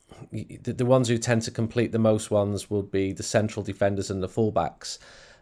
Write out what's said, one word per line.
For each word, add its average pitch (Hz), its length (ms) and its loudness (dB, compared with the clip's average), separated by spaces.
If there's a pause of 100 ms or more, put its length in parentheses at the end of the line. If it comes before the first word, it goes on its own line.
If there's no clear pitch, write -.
(300)
y-, - 320 -10
the, 120 100 -4
the 123 140 -2
ones 127 220 6
who 117 100 2
tend 117 240 2
to 110 80 -6
complete 113 420 0
the 113 60 0
most 110 320 2
ones 104 400 0
would 101 200 -2
be 98 220 0
the 87 100 -10
central 107 400 0
defenders 98 480 -2
and 95 120 -4
the 92 60 -4
fullbacks. - 720 -2 (440)